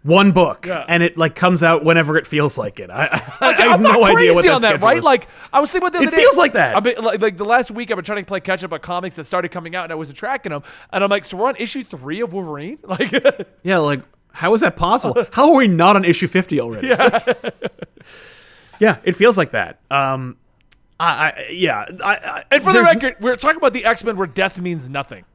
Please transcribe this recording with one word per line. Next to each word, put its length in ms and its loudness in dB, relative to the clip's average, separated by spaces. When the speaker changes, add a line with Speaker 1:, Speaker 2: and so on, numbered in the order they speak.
Speaker 1:
One 280 6
book, 340 0
Speaker 2:
Yeah. 220 -8
Speaker 1:
and 120 2
it, 160 0
like, 200 0
comes 260 2
out 220 2
whenever 320 4
it 100 -2
feels 320 -2
like 220 -8
it. 100 -14
I, 140 -4
I, 120 2
Speaker 2:
Okay, 100 2
Speaker 1:
I 60 4
have 80 4
Speaker 2:
I'm 80 0
not 80 6
Speaker 1:
no 120 6
idea 120 6
Speaker 2:
crazy 180 4
Speaker 1:
what 120 4
that 80 6
Speaker 2:
on 80 0
that, 80 2
Speaker 1:
schedule 180 2
Speaker 2:
right? 100 4
Speaker 1:
is. 60 -6
Speaker 2:
Like, 240 2
I 80 4
was 100 -2
thinking 160 -2
about 100 -4
the 60 2
Speaker 1:
It 60 2
Speaker 2:
other 80 -2
day. 80 4
Speaker 1:
feels 140 6
like 160 2
that. 220 0
Speaker 2:
I've 60 2
been, 220 -4
like, 180 -2
like, 140 -2
the 80 -8
last 260 0
week, 220 -8
I've 60 -4
been 60 -12
trying 160 -8
to 60 -14
play 140 -6
catch 240 -6
up 80 -10
on 80 -10
comics 340 -8
that 100 -14
started 280 -4
coming 240 -12
out, 80 -8
and 80 -12
I 20 -8
wasn't 240 -12
tracking 340 -8
'em. 120 -10
And 120 -2
I'm 60 -2
like, 140 -2
"So 120 -14
we're 100 -2
on 100 -2
issue 280 -8
three 360 -12
of 120 -6
Wolverine?" 480 -10
<laughs> 40 -20
Like, 280 -6
Speaker 1:
Yeah, 160 0
like, 220 0
how 220 0
is 80 2
that 120 0
possible? 540 0
Speaker 2:
<laughs> 40 -20
Speaker 1:
How 200 4
are 40 6
we 120 4
not 260 6
on 100 2
issue 220 2
fifty 340 -2
already? 280 -8
Speaker 2:
Yeah. 380 2
Speaker 1:
<laughs> 240 -4
Yeah, 240 2
it 80 0
feels 260 4
like 140 0
that. 260 -6
Um, 460 -4
I, 80 -2
I, 440 -4
yeah, 340 -4
I, 120 0
I, 340 -12
Speaker 2:
And 120 2
for 100 2
the 100 6
Speaker 1:
there's 120 6
Speaker 2:
record, 260 -4
we're 160 -2
talking 220 -2
about 140 0
the 120 -8
X-Men 320 -2
where 100 -4
death 340 -6
means 280 -8
nothing. 360 -12